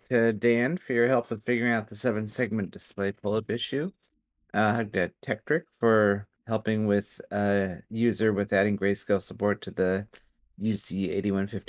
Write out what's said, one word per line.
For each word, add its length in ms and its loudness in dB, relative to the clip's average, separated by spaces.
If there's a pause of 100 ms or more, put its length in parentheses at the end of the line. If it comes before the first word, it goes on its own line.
to 220 4
Dan 460 2
for 160 -8
your 140 4
help 220 0
with 140 -8
figuring 300 0
out 160 -2
the 60 -14
seven 300 -2
segment 460 -4
display 400 -4
pull-up 400 -4
issue. 400 -4 (640)
A 200 2
hug 200 -4
to 180 0 (100)
Tekktrik 420 -4 (140)
for 480 4 (220)
helping 400 0
with 320 0 (120)
a 480 0 (100)
user 420 2
with 220 0
adding 240 2
grayscale 440 0
support 400 -2
to 100 -10
the 360 0 (520)
U 160 0
C 360 -4
eight 200 -2
one 160 -2
five 220 -8